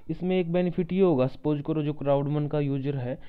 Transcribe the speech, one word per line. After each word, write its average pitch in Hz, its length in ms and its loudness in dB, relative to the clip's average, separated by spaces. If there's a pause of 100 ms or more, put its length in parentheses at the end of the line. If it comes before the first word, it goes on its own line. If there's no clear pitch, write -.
(100)
इसमें 185 300 0
एक 170 120 -2
बेनिफिट 180 400 0
ये 190 80 2
होगा, 147 260 6
सपोज 147 400 -2
करो 156 160 0
जो 147 100 -2
क्राउड 143 360 0
वन 147 200 0
का 147 120 -2
यूजर 139 360 -2
है 127 220 -4 (100)